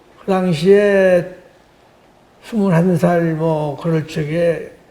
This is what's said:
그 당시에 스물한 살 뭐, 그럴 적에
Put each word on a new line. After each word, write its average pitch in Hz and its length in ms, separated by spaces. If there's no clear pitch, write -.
그 - 120
당시에 190 1040
스물한 185 540
살 170 360
뭐, 156 480
그럴 160 260
적에 160 640